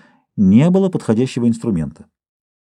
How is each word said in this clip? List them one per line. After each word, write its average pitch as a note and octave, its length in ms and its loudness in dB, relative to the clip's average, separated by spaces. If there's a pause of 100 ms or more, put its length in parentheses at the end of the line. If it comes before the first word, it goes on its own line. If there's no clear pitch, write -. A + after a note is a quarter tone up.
(380)
не A2 320 4
было F#3+ 200 2
подходящего A#2+ 580 -2
инструмента. G2+ 580 -6 (680)